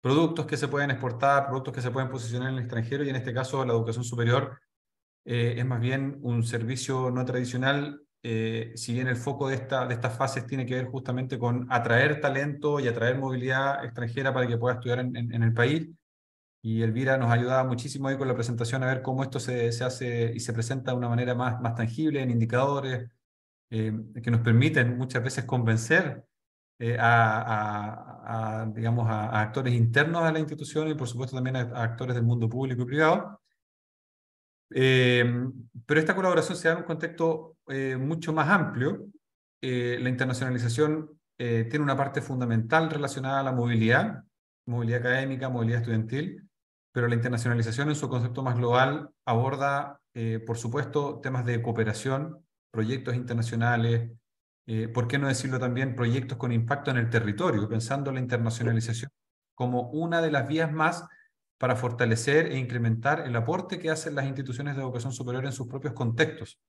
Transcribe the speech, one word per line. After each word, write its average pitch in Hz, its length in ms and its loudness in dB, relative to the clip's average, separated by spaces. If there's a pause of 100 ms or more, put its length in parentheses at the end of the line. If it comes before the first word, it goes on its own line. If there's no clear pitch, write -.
Productos 156 460 2
que 151 100 -2
se 135 120 -2
pueden 143 220 0
exportar, 135 560 2
productos 131 280 -4
que 127 80 -4
se 123 80 -2
pueden 131 180 -2
posicionar 123 400 -6
en 131 60 -2
el 131 60 -4
extranjero, 117 440 -4
y 139 60 -2
en 131 60 -4
este 120 180 -4
caso 131 300 -2
la 120 80 0
educación 117 320 0
superior, 120 560 0 (640)
eh, 120 320 0
es 123 100 0
más 123 140 -2
bien 135 400 -2
un 120 240 0
servicio 127 680 -2
no 127 140 0
tradicional, 127 760 -2 (220)
eh, 113 540 -2
si - 160 -6
bien 127 160 -2
el 123 80 0
foco 135 320 -4
de 135 80 0
esta, 127 280 -2
de 123 100 -2
estas - 220 -4
fases 131 300 -2
tiene 135 180 -4
que 123 100 -4
ver 127 120 -2
justamente 131 500 -6
con 123 340 0
atraer 127 500 4
talento 143 580 0
y 131 80 -2
atraer 120 320 0
movilidad 131 680 -2
extranjera 123 480 -4
para 127 140 2
que 120 100 0
pueda 120 180 0
estudiar 120 260 -2
en, 127 160 -4
en, 120 180 -4
en 117 80 2
el 113 100 6
país, 135 360 2 (760)
y 113 200 0
Elvira 131 340 2
nos 120 160 4
ayudaba 127 320 4
muchísimo 131 420 -4
ahí 135 100 0
con 135 120 -2
la 127 60 2
presentación 120 500 -2
a - 20 2
ver 131 160 0
cómo 131 220 0
esto 135 160 -4
se, 120 320 0
se 117 100 -2
hace 120 500 0
y 117 60 -4
se 120 140 -4
presenta 127 400 -2
de 123 60 0
una 120 100 0
manera 123 260 2
más, 123 260 0
más 117 140 0
tangible 131 480 0
en 127 80 0
indicadores, 123 800 2 (600)
eh, 110 220 0 (300)
que 120 80 -2
nos 117 120 4
permiten 123 540 6
muchas 127 280 -2
veces 127 200 -4
convencer, 123 760 2 (560)
eh, 117 220 -2
a, 117 400 6
a, 110 1200 -4
a, 113 60 -4
digamos, 113 420 0
a, 107 220 -2
a 110 100 2
actores 123 320 0
internos 120 520 4
de 160 80 4
la 160 60 0
institución 156 500 -4
y 156 60 0
por 147 140 -4
supuesto 127 260 -6
también 131 220 -2
a, 127 40 0
a 120 220 -4
actores 123 320 -2
del 120 100 0
mundo 117 260 2
público 127 320 -2
y - 20 0
privado. 156 560 2 (1300)
Eh, 123 680 6 (440)
pero 151 140 4
esta 160 140 2
colaboración 180 440 2
se 165 100 2
da 165 60 4
en 175 60 -4
un - 40 -8
contexto, 165 720 -2 (120)
eh, 135 280 -2
mucho 156 380 -2
más 156 160 2
amplio. 165 560 0 (560)
Eh, 123 400 0
la 127 80 0
internacionalización, 127 960 0 (300)
eh, 117 320 2
tiene 147 120 0
una 139 140 2
parte 139 240 0
fundamental 127 680 2
relacionada 139 500 -2
a 139 40 -2
la 131 80 0
movilidad, 120 680 4 (440)
movilidad 120 340 -2
académica, 131 480 -2
movilidad 117 320 0
estudiantil, 117 680 -2 (460)
pero 120 160 0
la 120 60 2
internacionalización 120 760 0
en 151 60 0
su 147 160 -4
concepto 120 320 -2
más 123 120 0
global 127 540 4 (160)
aborda, 139 720 0 (140)
eh, 113 340 -4
por 117 120 -4
supuesto, 139 640 -2
temas 127 240 -2
de 120 160 0
cooperación, 120 840 -2 (260)
proyectos 120 440 -4
internacionales, 117 960 0 (580)
eh, 113 200 -2
por 117 180 0
qué 127 100 -2
no 139 120 2
decirlo 127 320 0
también, 127 340 -2
proyectos 120 440 -2
con 123 120 -2
impacto 117 400 0
en 127 60 2
el 117 120 2
territorio, 107 600 2
pensando 135 420 -2
la 131 80 -4
internacionalización 117 880 0 (460)
como 123 360 -2
una 165 300 0
de 160 120 2
las 131 160 0
vías 156 240 0
más 160 340 0 (500)
para 123 200 2
fortalecer 120 720 2
e 135 120 -4
incrementar 120 640 0
el 123 160 -4
aporte 165 420 -2
que 156 120 -2
hacen 156 260 -2
las 135 100 -2
instituciones 135 480 -6
de 135 80 -4
educación 127 300 -4
superior 127 340 -6
en 135 60 -4
sus 117 160 -8
propios 135 240 -6
contextos. 120 640 0 (100)